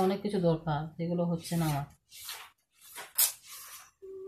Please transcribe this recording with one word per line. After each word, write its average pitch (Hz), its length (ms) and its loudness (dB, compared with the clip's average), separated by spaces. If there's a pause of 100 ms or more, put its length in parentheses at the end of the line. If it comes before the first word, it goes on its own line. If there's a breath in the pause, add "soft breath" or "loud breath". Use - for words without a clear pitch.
অনেক 196 180 2
কিছু 208 120 2 (100)
দরকার, 160 320 2 (160)
সেগুলো 175 360 0
হচ্ছে 165 300 -2
না 165 100 2
আমার। 143 140 -2 (2500)